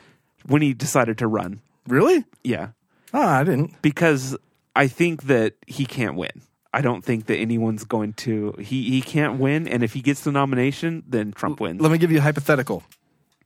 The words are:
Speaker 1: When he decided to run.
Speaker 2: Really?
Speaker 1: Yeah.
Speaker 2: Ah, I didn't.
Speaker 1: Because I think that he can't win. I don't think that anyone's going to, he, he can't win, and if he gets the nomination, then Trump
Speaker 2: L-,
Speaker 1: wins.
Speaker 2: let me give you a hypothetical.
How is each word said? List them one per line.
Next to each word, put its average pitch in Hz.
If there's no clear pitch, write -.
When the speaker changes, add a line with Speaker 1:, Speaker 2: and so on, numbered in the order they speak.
Speaker 1:
When 143
he 143
decided 113
to 120
run. 101
Speaker 2:
Really? 220
Speaker 1:
Yeah. 107
Speaker 2:
Ah, 208
I -
didn't. 147
Speaker 1:
Because 143
I 139
think 165
that 123
he 139
can't 110
win. 87
I 123
don't 120
think 113
that 113
anyone's 113
going 107
to, 107
he, 123
he 131
can't 147
win, 143
and 120
if 110
he 135
gets 139
the 151
nomination, 139
then 110
Trump 147
Speaker 2:
L-, 104
Speaker 1:
wins. 87
Speaker 2:
let 156
me 165
give 170
you 160
a 147
hypothetical. 147